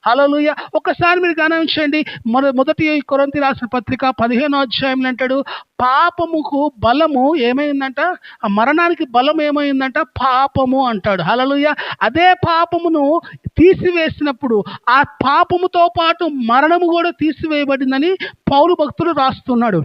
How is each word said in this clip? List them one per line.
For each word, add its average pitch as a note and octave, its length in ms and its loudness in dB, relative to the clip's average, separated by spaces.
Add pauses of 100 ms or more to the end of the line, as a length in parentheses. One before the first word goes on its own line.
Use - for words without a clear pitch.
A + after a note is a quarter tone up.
హల్లెలూయా. C#4+ 480 2 (180)
ఒకసారి F4 460 0
మీరు E4+ 220 0
గమనించండి, D#4 640 0 (220)
మొద-, C4 280 0
మొదటి D4+ 440 0
కొరింథీ C#4 400 -2
రాసిన C4+ 280 -2
పత్రిక B3+ 420 -4
పదిహేనో B3+ 500 0
అధ్యాయంలో C4 480 -2
అంటాడు, B3+ 360 -2 (380)
"పాపముకు D4+ 1000 0
బలము C#4 560 2
ఏమైందంట? C4+ 640 -2 (440)
ఆ G#3+ 60 -2
మరణానికి D#4 560 0
బలం C4+ 360 0
ఏమైందంట? C#4+ 560 -2
పాపము" C4 880 0
అంటాడు. G3 340 -2
హల్లెలూయా. C#4 540 0 (260)
అదే D#4+ 320 4
పాపమును E4+ 880 0 (260)
తీసివేసినప్పుడు D4+ 1160 2 (260)
ఆ C4 120 6
పాపముతో E4+ 880 0 (100)
పాటు E4 260 0
మరణము D4 600 2
కూడా E4+ 240 0
తీసివేయబడిందని C#4+ 1040 -2 (360)
పౌలు E4 280 4
భక్తుడు D#4 320 -2
రాస్తున్నాడు. A#3+ 720 0